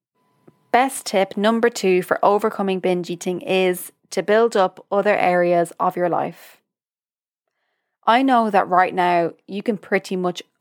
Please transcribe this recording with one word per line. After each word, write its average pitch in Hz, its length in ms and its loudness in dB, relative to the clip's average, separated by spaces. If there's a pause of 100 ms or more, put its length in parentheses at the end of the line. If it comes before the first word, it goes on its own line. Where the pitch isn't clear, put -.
(720)
Best 262 360 0
tip 190 300 -2
number 226 320 0
two 185 340 0
for - 200 -4
overcoming 202 560 0
binge 180 300 -4
eating 180 320 -6
is 185 500 -2 (200)
to 196 100 -4
build 220 340 2
up 185 360 0
other 202 240 2
areas 175 640 2
of 180 160 -2
your 175 140 -2
life. 156 520 -6 (1400)
I 233 160 4
know 240 280 2
that 196 200 2
right 180 240 4
now 175 400 0 (140)
you 196 160 -10
can 214 140 -2
pretty - 380 -4
much 180 280 -4 (180)